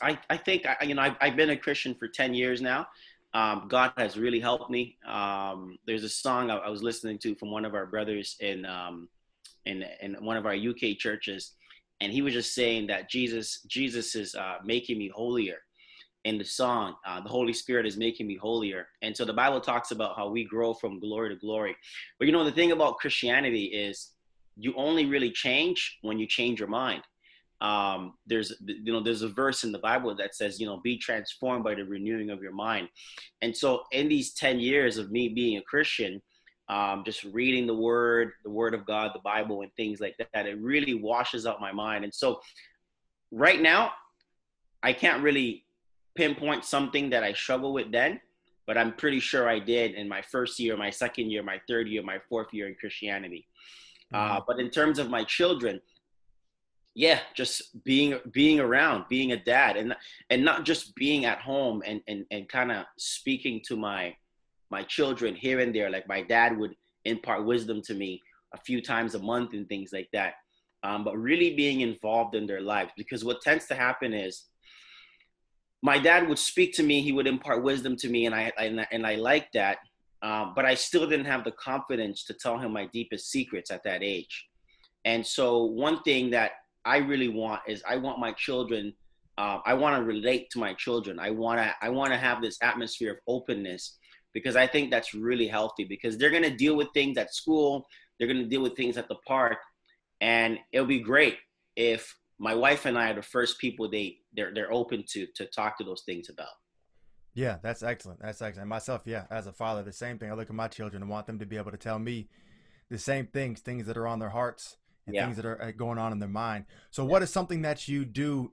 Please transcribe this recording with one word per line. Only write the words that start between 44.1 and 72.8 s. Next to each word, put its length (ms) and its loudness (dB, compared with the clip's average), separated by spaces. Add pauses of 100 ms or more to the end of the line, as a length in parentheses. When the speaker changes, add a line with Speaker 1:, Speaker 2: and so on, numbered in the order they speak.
Speaker 1:
I 100 4
can't 300 4
really 420 2 (520)
pinpoint 480 0
something 460 0
that 120 4
I 100 0
struggle 400 0
with 200 -2
then, 280 2 (460)
but 100 0
I'm 160 4
pretty 280 2
sure 280 2
I 120 4
did 340 2
in 140 -6
my 120 -4
first 380 -4
year, 180 0
my 140 -2
second 400 -2
year, 140 -2
my 240 -6
third 200 0
year, 140 -2
my 160 -6 (100)
fourth 240 -4
year 140 -6
in 80 -10
Christianity. 720 -10 (680)
Uh, 60 -2
Speaker 2:
Mm-hmm. 300 0
Speaker 1:
but 100 2
in 100 0
terms 300 4
of 100 0
my 160 0
children, 560 2 (1120)
yeah, 260 6 (140)
just 500 -4
being, 360 4 (120)
being 280 8
around, 480 4
being 240 2
a 100 -2
dad, 360 4
and, 180 -2 (320)
and 160 4
not 220 2
just 280 -2
being 300 2
at 140 2
home 480 0
and, 200 -6
and, 240 -8
and 200 -8
kinda 360 -2 (120)
speaking 720 -4
to 80 -2
my, 380 -4 (600)
my 60 -4 (140)
children 360 0 (140)
here 180 2
and 100 0
there. 220 2
Like, 100 -6 (100)
my 60 -2 (140)
dad 220 8
would 160 -4 (380)
impart 400 -2
wisdom 260 0 (100)
to 140 -4
me 80 -4 (480)
a 100 -16
few 120 0 (120)
times 220 0
a 80 -4 (100)
month 200 0
and 160 -8
things 240 -6
like 200 -8
that. 200 0 (500)
Um, 220 -2
but 120 -2 (140)
really 200 6 (140)
being 140 2 (120)
involved 480 0
in 80 -2
their 180 -4 (100)
lives, 220 -2